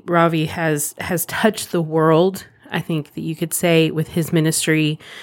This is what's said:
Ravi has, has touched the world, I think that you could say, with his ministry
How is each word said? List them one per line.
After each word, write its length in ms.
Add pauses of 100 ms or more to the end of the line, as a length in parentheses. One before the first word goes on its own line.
Ravi 420
has, 500
has 300
touched 440
the 100
world, 680 (240)
I 80
think 340
that 80
you 140
could 180
say, 380
with 160
his 260
ministry 640 (260)